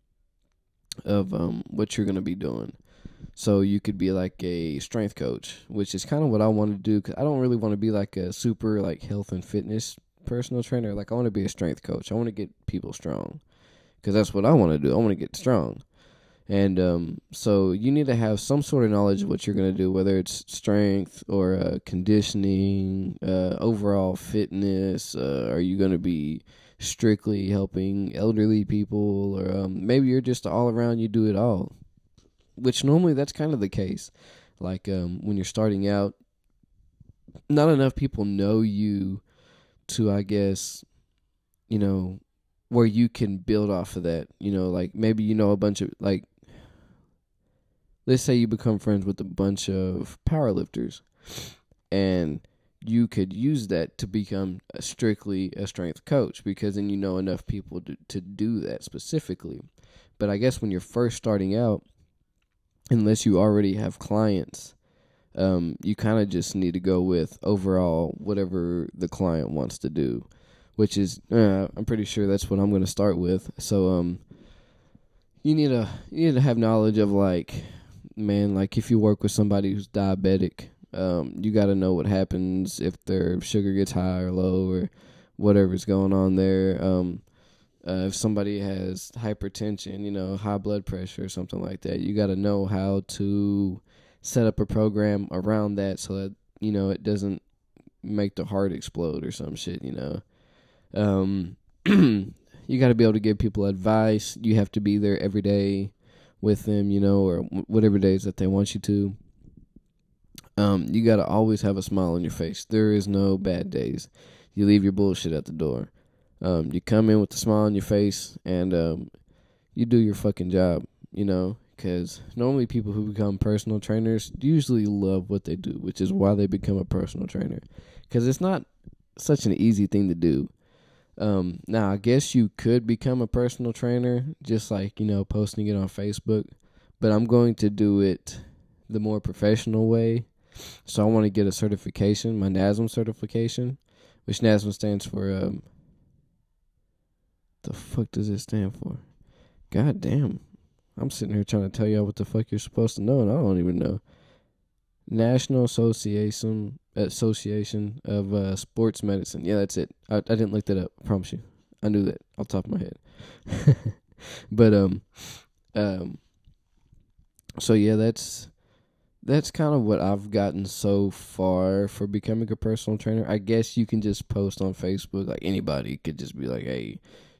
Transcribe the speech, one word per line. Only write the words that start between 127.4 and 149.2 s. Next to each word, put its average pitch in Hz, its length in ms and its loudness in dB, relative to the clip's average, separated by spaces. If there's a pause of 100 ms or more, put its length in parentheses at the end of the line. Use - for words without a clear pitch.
'cause 120 160 2
it's 131 140 0
not 185 260 -2 (520)
such 143 280 2
an 101 80 4
easy 101 320 4
thing 101 220 2
to 87 60 0
do. 78 340 2 (720)
Um, 92 460 -2
now, 104 240 0
I 101 80 -2
guess 123 360 2
you 113 220 4
could 117 300 2
become 127 340 0
a 117 60 -2
personal 123 480 -2
trainer 123 500 0 (180)
just, 113 280 -2
like, 98 280 -4
you 107 80 0
know, 101 180 0
posting 104 420 -2
it 104 100 0
on 95 120 0
Facebook, 104 580 -2 (520)
but 110 140 4
I'm 110 140 4
going 120 300 4
to 107 120 2
do 104 320 2
it - 400 -2 (480)
the 110 120 -4
more 107 200 -2
professional 110 640 2
way. 113 380 2 (640)
So - 160 0
I 107 80 6
wanna 107 180 6
get 101 180 2
a 95 60 2
certification, 104 880 0
my 98 100 0
nasm 101 400 2
certification, 117 880 -4 (480)
which 107 160 -6
nasm 104 320 4
stands 101 340 -2
for, 98 240 -4
um, 95 320 -4 (2000)
the - 120 -10
fuck - 360 -6
does 107 200 -2
it 101 80 -2
stand 101 380 -4
for? - 220 -10 (720)